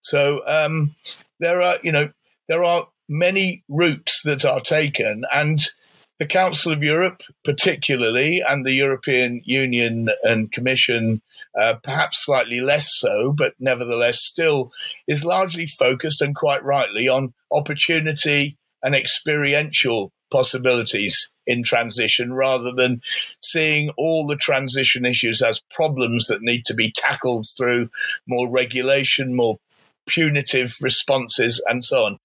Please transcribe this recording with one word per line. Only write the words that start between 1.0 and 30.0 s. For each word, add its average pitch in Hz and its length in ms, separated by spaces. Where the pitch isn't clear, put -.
there 170 240
are, 175 200
you 156 100
know, 147 180
there 165 160
are 170 240
many 180 600
routes 156 560
that 143 200
are 135 160
taken, 127 720
and 151 320
the 151 80
Council 170 460
of 147 100
Europe, 160 400
particularly, 143 960
and 139 240
the 131 80
European 131 720
Union 120 640
and 110 280
Commission, 117 720
uh, 110 260
perhaps 143 420
slightly 120 360
less 143 340
so, 107 380
but 147 260
nevertheless 120 600
still 147 520
is 147 180
largely 175 420
focused, 139 540
and 143 140
quite 139 300
rightly, 127 440
on 131 240
opportunity 147 1040
and 135 120
experiential 143 1160
possibilities 123 1000
in 120 160
transition, 117 680
rather 131 400
than 127 280
seeing 151 560
all 156 300
the 147 100
transition 135 680
issues 120 380
as 113 280
problems 127 560
that 107 160
need 117 220
to 113 100
be 113 160
tackled 123 560
through 120 320
more 123 240
regulation, 127 840
more 117 240